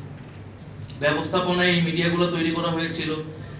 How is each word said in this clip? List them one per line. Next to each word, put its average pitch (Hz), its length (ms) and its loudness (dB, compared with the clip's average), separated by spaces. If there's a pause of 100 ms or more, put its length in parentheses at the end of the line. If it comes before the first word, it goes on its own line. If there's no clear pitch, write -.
(1000)
ব্যবস্থাপনায় 175 680 2
এই 170 140 6
মিডিয়াগুলো 170 440 4
তৈরি 165 240 2
করা 170 200 0
হয়েছিল, 160 460 -2 (440)